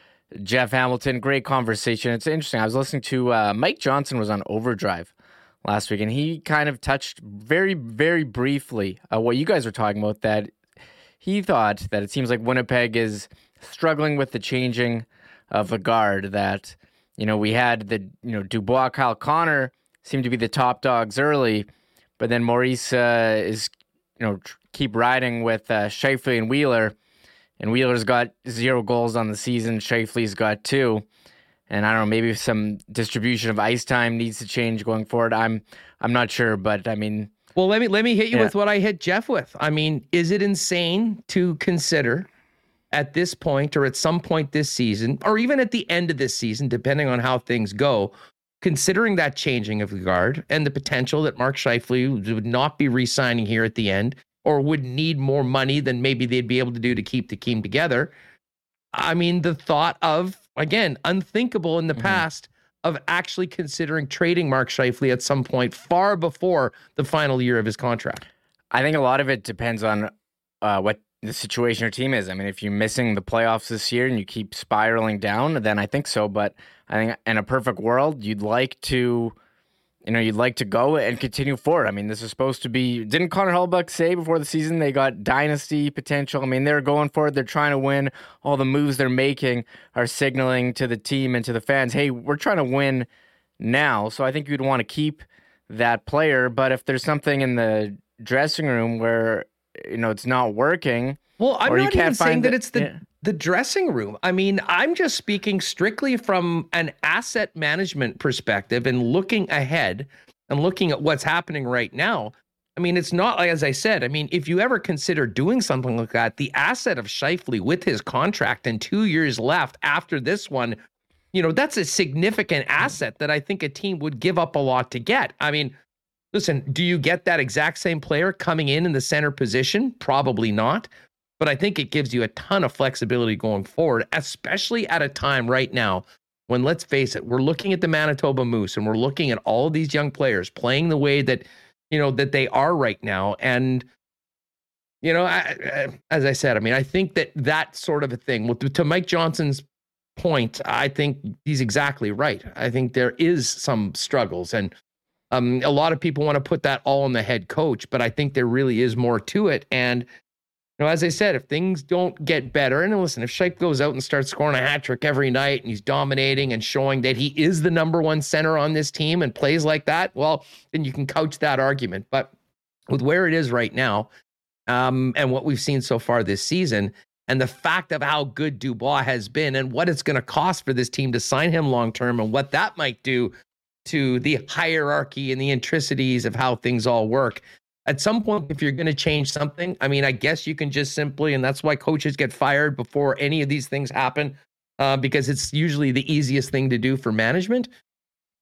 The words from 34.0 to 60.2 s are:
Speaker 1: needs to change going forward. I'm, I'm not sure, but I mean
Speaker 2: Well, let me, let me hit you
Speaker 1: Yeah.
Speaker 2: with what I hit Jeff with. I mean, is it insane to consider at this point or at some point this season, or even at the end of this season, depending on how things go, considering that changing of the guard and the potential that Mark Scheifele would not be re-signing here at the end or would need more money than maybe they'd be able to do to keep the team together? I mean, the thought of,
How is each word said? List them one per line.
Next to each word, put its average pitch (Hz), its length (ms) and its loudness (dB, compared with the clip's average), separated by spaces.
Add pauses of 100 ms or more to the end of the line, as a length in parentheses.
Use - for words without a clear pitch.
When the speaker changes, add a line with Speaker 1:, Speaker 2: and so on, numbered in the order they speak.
Speaker 1:
needs 113 220 -4
to 110 80 -12
change 113 380 -2
going 110 200 -2
forward. 113 300 0
I'm, 110 260 2 (400)
I'm 117 120 0
not 120 180 2
sure, 113 260 2
but 101 320 -2
I 110 60 -2
mean 107 340 -4 (280)
Speaker 2:
Well, 185 100 4
let 214 140 4
me, 240 80 2
let 208 160 2
me 240 120 4
hit 220 120 2
you 240 100 2
Speaker 1:
Yeah. 220 60 6
Speaker 2:
with 208 100 -2
what 202 140 2
I 208 100 2
hit 196 220 0
Jeff 190 280 -2
with. 226 320 -2
I 151 80 0
mean, 151 340 0 (100)
is 175 180 2
it 202 100 2
insane 190 880 0
to 180 280 0
consider 151 720 0 (640)
at 143 200 -2
this 175 220 0
point 143 420 0
or 139 80 4
at 131 120 0
some 165 220 2
point 160 340 -2
this 151 180 0
season, 117 560 0
or 214 100 4
even 254 240 2
at 247 100 2
the - 200 -4
end 170 200 0
of 151 60 -2
this 127 180 -2
season, 120 340 -2
depending 139 380 0
on 127 120 2
how 127 200 2
things 113 360 -2
go, 110 380 2 (500)
considering 185 540 2
that 147 200 0
changing 107 460 -2
of 98 80 -4
the 101 80 -8
guard 92 500 0
and 156 160 0
the 143 60 0
potential 139 540 -2
that 143 120 -2
Mark 131 200 0
Scheifele 120 800 0
would 110 120 -2
not 123 320 0
be 143 100 2
re-signing 120 560 2
here 110 200 2
at 113 100 -2
the 107 160 0
end 107 240 0 (320)
or 143 160 4
would 147 220 0
need 147 340 -2
more 135 260 2
money 135 360 2
than 127 200 0
maybe 127 240 2
they'd 120 240 0
be 123 120 2
able 123 120 -2
to 117 80 -8
do 120 140 0
to 110 80 -4
keep 123 260 -4
the 104 80 -8
team 110 260 -2
together? 131 480 0 (840)
I - 180 0
mean, 175 300 2
the 165 120 0
thought 160 460 0
of, 165 380 0 (180)